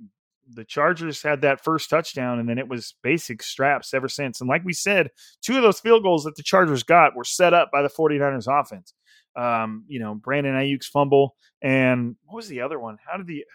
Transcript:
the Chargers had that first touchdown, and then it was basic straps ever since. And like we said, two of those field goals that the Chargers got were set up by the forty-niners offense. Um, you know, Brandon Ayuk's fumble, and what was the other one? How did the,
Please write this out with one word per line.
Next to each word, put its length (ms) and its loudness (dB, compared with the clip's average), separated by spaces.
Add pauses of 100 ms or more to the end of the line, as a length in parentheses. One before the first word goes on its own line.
(500)
the 140 -16
Chargers 580 -2
had 200 -2
that 220 2
first 260 -2
touchdown, 500 -2
and 80 -4
then 100 -2
it 120 -8
was 340 -10
basic 400 -2
straps 500 -2
ever 140 -2
since. 320 -8
And 100 -4
like 140 -2
we 100 -6
said, 380 0 (300)
two 160 -2
of 40 2
those 180 4
field 240 4
goals 200 2
that 120 -8
the 80 -14
Chargers 400 2
got 320 6
were 100 -8
set 280 2
up 180 4
by 100 2
the 80 0
forty-niners 580 0
offense. 460 -4 (420)
Um, 520 -4
you 120 -10
know, 160 -8
Brandon 400 -2
Ayuk's 320 -2
fumble, 480 2 (260)
and 640 2
what 140 -20
was 100 -14
the 140 -10
other 180 -6
one? 260 -12
How 120 -10
did 100 -14
the, 280 -12